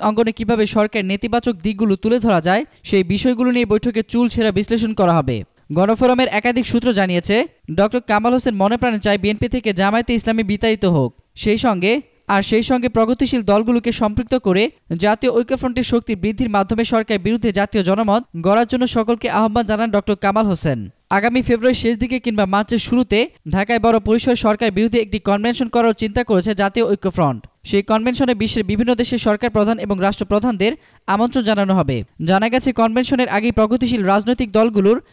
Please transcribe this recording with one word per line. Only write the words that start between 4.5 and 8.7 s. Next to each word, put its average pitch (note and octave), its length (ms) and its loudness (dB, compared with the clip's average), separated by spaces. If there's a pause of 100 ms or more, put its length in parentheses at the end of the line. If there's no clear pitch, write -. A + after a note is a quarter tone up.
বিশ্লেষণ A3 420 -2
করা F3+ 200 2
হবে। C#3 220 0 (380)
গণফোরামের B3 580 2
একাধিক A#3 360 0
সূত্র A#3 260 0
জানিয়েছে, F#3 420 0 (400)
ডক্টর G#3+ 320 0
কামাল G#3+ 260 2
হোসেন B3 220 0
মনে G3+ 220 0